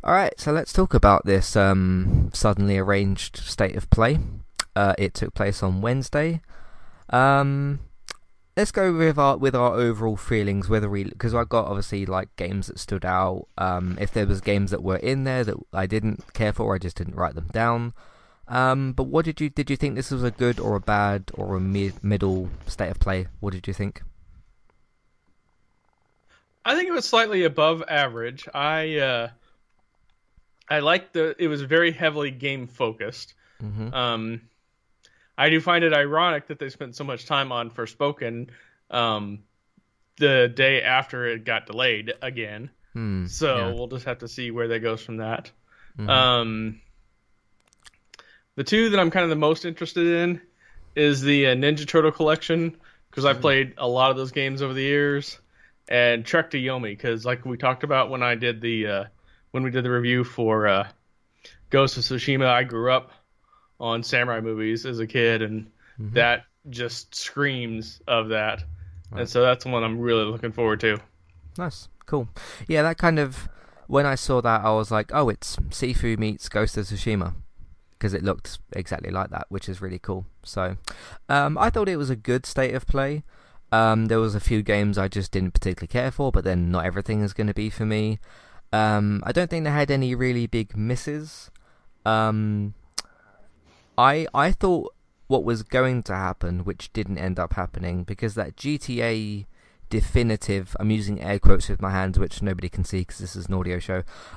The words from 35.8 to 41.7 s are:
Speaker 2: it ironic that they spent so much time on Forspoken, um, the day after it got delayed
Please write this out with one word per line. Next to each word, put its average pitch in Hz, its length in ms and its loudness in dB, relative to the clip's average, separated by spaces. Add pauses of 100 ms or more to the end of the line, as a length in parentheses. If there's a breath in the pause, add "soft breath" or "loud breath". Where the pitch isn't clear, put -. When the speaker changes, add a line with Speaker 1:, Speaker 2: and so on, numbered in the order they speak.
Speaker 2:
it 165 80 4
ironic 151 560 2
that 151 120 -12
they 139 100 -8
spent 127 260 -14
so 147 80 -10
much 131 220 -8
time 135 260 0
on 117 200 -4
Forspoken, 120 760 -6 (420 soft breath)
um, 104 500 -2 (760)
the 131 400 4
day 135 260 4
after 127 440 0
it 113 180 -4
got 113 220 -4
delayed 113 560 -2